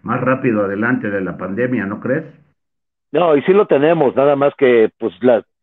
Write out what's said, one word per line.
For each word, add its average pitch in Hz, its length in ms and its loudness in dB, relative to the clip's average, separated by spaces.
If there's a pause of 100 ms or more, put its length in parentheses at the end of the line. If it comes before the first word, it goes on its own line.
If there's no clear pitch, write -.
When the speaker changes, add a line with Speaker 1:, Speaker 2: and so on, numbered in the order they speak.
Speaker 1:
más 117 180 -4
rápido 127 440 -2
adelante 107 460 -4
de 101 120 -4
la 90 160 -8
pandemia, 104 480 -6
¿no 107 140 -8
crees? 147 240 -4 (880)
Speaker 2:
No, 160 240 2
y 131 60 0
sí 185 100 2
lo 202 140 4
tenemos, 147 480 2
nada 143 220 2
más 139 180 0
que, 120 420 4
pues, 113 240 -6
las, 117 240 2 (180)